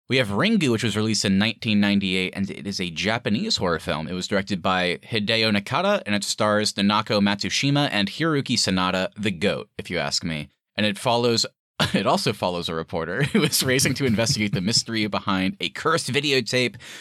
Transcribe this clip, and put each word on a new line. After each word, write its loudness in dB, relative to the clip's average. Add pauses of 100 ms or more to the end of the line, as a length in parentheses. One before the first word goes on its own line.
We 0
have 2
Ringu, 2
which 2
was 0
released 0
in 4
nineteen 2
ninety-eight, 2
and -4
it -10
is -4
a -4
Japanese -2
horror 0
film. -4
It -6
was -6
directed -2
by 0
Hideo 0
Nakata, 0
and -2
it -2
stars 0
Nanako 2
Matsushima 0
and 0
Hiroyuki -2
Sanada, 0
the -2
goat, -2 (100)
if -10
you -2
ask -2
me. -6 (260)
And 0
it -2
follows, 2 (360)
<laughs> 0
it 2
also 2
follows -2
a -4
reporter -4
<laughs> -4
who 4
is 0
racing 2
to -2
investigate 0
the -2
mystery 0
behind -2
a -2
cursed -2
videotape. 0 (260)